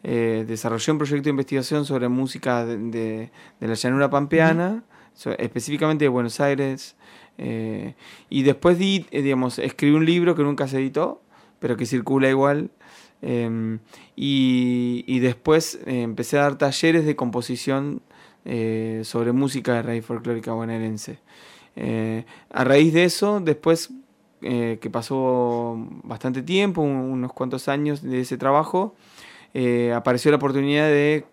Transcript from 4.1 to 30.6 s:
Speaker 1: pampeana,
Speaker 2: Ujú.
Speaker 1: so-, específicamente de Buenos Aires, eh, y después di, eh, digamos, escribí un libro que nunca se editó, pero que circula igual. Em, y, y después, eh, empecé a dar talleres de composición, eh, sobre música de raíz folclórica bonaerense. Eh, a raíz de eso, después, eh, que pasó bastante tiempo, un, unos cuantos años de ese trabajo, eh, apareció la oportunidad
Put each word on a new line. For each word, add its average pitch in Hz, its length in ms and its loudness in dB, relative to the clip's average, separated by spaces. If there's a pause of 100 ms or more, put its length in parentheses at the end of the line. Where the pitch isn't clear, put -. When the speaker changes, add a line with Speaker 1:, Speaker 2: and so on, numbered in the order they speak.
Speaker 1:
pampeana, 160 580 2
Speaker 2:
Ujú. 226 140 -6 (320)
Speaker 1:
so-, - 240 -8
específicamente 147 680 -2
de 143 60 6
Buenos 120 300 -2
Aires, 139 560 -2 (420)
eh, 113 560 -6 (340)
y 135 140 0
después 156 360 4
di, 196 320 0
eh, 143 120 -2
digamos, 127 360 0
escribí 147 360 2
un 160 100 4
libro 170 300 4
que 147 80 0
nunca 143 260 0
se 135 100 -2
editó, 135 440 -2 (360)
pero 120 200 -2
que 123 80 -2
circula 135 420 2
igual. 143 420 2 (520)
Em, 113 580 -4 (360)
y, 123 920 2
y 127 120 0
después, 139 680 2
eh, 127 160 -4
empecé 117 380 -2
a 143 60 6
dar 139 120 2
talleres 160 480 2
de 151 100 2
composición, 135 840 -4 (460)
eh, 113 580 -4
sobre 120 280 -2
música 131 420 0
de 117 80 0
raíz 117 240 -6
folclórica 117 480 -6
bonaerense. 113 640 -6 (580)
Eh, 113 480 -4 (260)
a 127 140 0
raíz 147 300 6
de 170 100 6
eso, 202 360 0
después, 160 500 0 (500)
eh, 117 400 -2
que - 80 -8
pasó 120 880 -2 (280)
bastante 127 360 -6
tiempo, 185 400 0
un, 143 160 0
unos 127 380 -4
cuantos 131 340 -4
años 147 340 0
de 127 200 -2
ese 123 160 -6
trabajo, 151 560 0 (580)
eh, 120 420 2
apareció 123 360 2
la 147 60 6
oportunidad 139 500 2